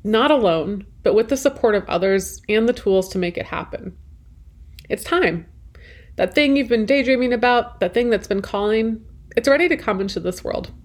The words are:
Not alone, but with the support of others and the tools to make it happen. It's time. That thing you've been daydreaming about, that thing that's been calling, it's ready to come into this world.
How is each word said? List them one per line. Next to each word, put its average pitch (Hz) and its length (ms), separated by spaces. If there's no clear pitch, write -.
Not 220 280
alone, 190 560
but 165 120
with 226 140
the 277 80
support 262 380
of 196 120
others 190 600
and 220 180
the 240 60
tools 190 380
to - 80
make 175 180
it - 80
happen. - 500
It's - 160
time. 170 420
That 190 180
thing 285 220
you've 254 140
been 220 160
daydreaming 254 480
about, 240 460
that 180 120
thing 240 160
that's 208 200
been 196 120
calling, 220 640
it's 233 100
ready 302 220
to 302 80
come 196 240
into 196 200
this 180 220
world. - 300